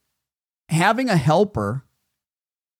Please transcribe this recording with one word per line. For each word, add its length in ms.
having 400
a 80
helper 680